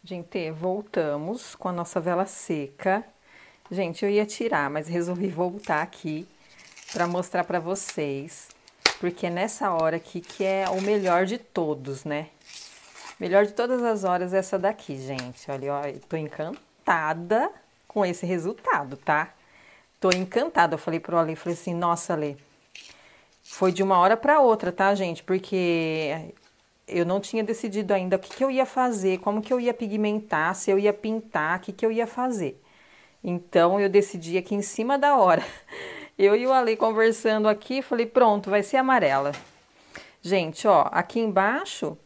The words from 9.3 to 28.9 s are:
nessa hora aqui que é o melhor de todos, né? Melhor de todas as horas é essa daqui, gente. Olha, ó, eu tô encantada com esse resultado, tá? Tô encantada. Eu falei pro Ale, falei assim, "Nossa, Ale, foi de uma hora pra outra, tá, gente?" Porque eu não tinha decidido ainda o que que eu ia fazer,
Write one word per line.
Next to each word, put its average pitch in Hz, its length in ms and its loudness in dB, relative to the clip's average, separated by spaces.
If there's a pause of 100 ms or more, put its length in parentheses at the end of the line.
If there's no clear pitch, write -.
nessa 196 420 -2
hora 160 240 0
aqui 170 240 -10
que - 240 -8
é 190 240 0
o 190 140 -2
melhor 190 420 2
de 214 140 -4
todos, 139 680 -6
né? 151 240 -6 (920)
Melhor 190 280 4
de 202 60 -8
todas 240 300 0
as 220 220 0
horas 180 300 0
é 190 40 4
essa 190 200 -2
daqui, 196 400 -4
gente. 131 520 -10
Olha, 139 220 -6
ó, 143 140 -4
eu 139 140 -10
tô - 160 -8
encantada 170 1300 -2 (380)
com 202 160 0
esse 175 220 -4
resultado, 165 720 -2
tá? 156 360 0 (680)
Tô 185 100 2
encantada. 185 640 2
Eu 156 40 -6
falei 165 220 -4
pro 170 160 -4
Ale, 160 200 0
falei 175 180 -6
assim, 175 180 -8
"Nossa, 170 400 -2
Ale, 151 240 -4 (1040)
foi - 300 0
de 185 100 -2
uma 190 160 4
hora 196 180 6
pra 294 240 4
outra, 220 300 4
tá, 196 240 2
gente?" 180 280 -4
Porque 165 1120 -2 (520)
eu 175 200 0
não 185 140 0
tinha 220 220 -4
decidido 208 520 -2
ainda 185 220 0
o - 20 0
que - 180 -10
que 262 80 0
eu 269 60 2
ia 262 160 2
fazer, 214 540 0